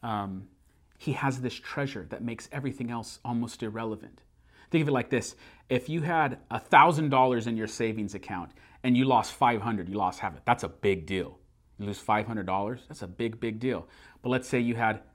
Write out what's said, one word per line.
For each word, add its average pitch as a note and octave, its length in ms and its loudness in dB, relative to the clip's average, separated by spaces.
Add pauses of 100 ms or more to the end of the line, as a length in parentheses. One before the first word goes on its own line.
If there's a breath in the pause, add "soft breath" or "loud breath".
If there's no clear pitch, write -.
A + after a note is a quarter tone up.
um, G2+ 460 -4 (500)
he - 140 -4
has C3 280 -2
this B2 140 -4
treasure C3+ 560 -8
that - 120 -10
makes A#2 300 -8
everything C3 380 -6
else A#2 340 -8
almost A#2 380 -4
irrelevant. A2 600 -8 (480 soft breath)
Think D#3+ 120 4
of D3 60 0
it D3+ 40 2
like B2 160 0
this. A#2 260 -2 (360 loud breath)
If B2+ 180 0
you D#3 140 -2
had D#3 380 0 (100)
a A2+ 80 -4
thousand D#3 500 8
dollars B2+ 380 4
in A#2 100 -2
your A2 100 -2
savings A2 480 -4
account F#2 360 -6 (320 loud breath)
and B2+ 140 4
you C3 100 6
lost A#2+ 260 4
five A#2+ 300 2
hundred, G#2 260 -4
you F#2+ 60 -6
lost F#2 260 0
half F2 160 -6
it. - 80 -20
That's A#2+ 180 4
a G2 60 -4
big F2+ 380 0
deal. F#2 320 -4 (400)
You G#2 80 -6
lose G2+ 140 -6
five G#2+ 260 0
hundred G#2+ 180 -6
dollars, G2+ 440 -4
that's D3+ 120 -14
a F#2+ 60 -10
big, A2+ 340 -6
big A2 180 -6
deal. A2+ 300 -4 (320 loud breath)
But - 80 -6
let's B2+ 200 0
say B2+ 120 2
you A#2+ 140 0
had A2 280 0 (120)